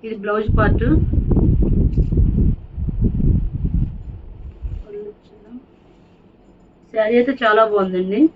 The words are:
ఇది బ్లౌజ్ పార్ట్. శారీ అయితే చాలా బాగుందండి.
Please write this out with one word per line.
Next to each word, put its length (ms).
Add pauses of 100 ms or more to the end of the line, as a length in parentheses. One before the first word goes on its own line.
ఇది 180
బ్లౌజ్ 340
పార్ట్. 260 (4000)
శారీ 260
అయితే 240
చాలా 280
బాగుందండి. 500 (140)